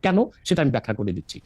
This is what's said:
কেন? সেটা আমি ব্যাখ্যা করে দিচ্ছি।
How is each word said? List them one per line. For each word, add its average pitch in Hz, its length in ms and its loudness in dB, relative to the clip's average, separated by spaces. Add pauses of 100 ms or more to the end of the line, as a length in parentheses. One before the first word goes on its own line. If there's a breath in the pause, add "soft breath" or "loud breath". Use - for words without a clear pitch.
কেন? 190 240 4 (180)
সেটা 170 180 0
আমি 139 100 4
ব্যাখ্যা 110 220 -2
করে 101 200 -2
দিচ্ছি। - 320 -10